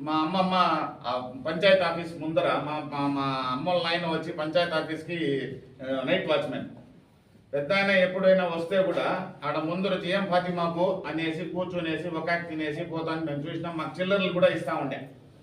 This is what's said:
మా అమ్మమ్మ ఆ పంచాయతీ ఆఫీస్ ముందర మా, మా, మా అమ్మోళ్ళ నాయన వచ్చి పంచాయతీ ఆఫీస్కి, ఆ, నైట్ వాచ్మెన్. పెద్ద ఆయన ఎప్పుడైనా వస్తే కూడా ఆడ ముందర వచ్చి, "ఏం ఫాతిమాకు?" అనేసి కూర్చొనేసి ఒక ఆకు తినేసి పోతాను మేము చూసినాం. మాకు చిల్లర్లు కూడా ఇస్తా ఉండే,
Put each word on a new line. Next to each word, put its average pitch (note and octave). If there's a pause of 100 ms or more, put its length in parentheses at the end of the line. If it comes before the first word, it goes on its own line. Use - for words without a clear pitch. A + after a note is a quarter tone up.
మా D3+
అమ్మమ్మ F3+ (540)
ఆ B2 (140)
పంచాయతీ F3+
ఆఫీస్ E3+
ముందర E3
మా, D3
మా, C#3+
మా C#3 (260)
అమ్మోళ్ళ E3+
నాయన E3+
వచ్చి D#3+
పంచాయతీ D#3
ఆఫీస్కి, D#3 (680)
ఆ, C3
నైట్ E3+
వాచ్మెన్. C#3 (880)
పెద్ద C#3+
ఆయన G3
ఎప్పుడైనా F#3
వస్తే E3
కూడా F3 (120)
ఆడ D3+
ముందర F3
వచ్చి, F3
"ఏం G3
ఫాతిమాకు?" F3
అనేసి D#3+
కూర్చొనేసి E3+
ఒక D#3+
ఆకు E3+
తినేసి D#3
పోతాను D#3+
మేము C#3+
చూసినాం. E3
మాకు D#3
చిల్లర్లు F#3+
కూడా F3+
ఇస్తా E3+
ఉండే, C#3 (320)